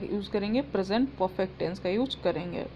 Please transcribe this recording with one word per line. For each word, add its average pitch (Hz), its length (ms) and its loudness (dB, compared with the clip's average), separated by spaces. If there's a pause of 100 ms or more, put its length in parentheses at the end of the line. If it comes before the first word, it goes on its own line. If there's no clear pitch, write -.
यूज़ 202 280 -2
करेंगे? 214 300 2
Present 214 560 2
perfect 190 420 0
tense 175 200 0
का 180 100 -2
यूज़ 240 340 2
करेंगे। 170 420 0 (100)